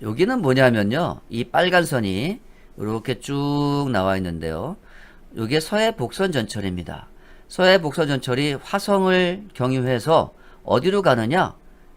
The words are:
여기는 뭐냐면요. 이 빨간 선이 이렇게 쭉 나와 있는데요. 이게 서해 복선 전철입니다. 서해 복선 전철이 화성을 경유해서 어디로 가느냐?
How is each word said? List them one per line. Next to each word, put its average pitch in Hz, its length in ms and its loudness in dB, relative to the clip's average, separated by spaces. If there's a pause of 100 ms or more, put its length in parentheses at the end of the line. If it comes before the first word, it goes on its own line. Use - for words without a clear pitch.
여기는 175 400 0
뭐냐면요. 127 880 2
이 117 160 -4
빨간 175 400 2
선이 123 540 -2 (380)
이렇게 110 420 -4
쭉 143 720 -2
나와 95 260 2
있는데요. 85 600 -6 (580)
이게 113 240 -2
서해 220 360 0
복선 180 360 -4
전철입니다. 92 760 -6 (400)
서해 185 340 4
복선 151 260 -2
전철이 139 460 -2
화성을 190 1000 0
경유해서 127 800 0 (300)
어디로 175 380 2
가느냐? 135 540 2 (420)